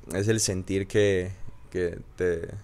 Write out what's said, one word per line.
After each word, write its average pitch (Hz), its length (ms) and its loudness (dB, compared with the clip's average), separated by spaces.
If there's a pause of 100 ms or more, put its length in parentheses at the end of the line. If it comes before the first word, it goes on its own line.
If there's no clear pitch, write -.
(140)
es 101 140 0
el 110 100 4
sentir 95 480 0
que, 95 460 4 (380)
que 87 280 -2 (160)
te, 85 340 0 (160)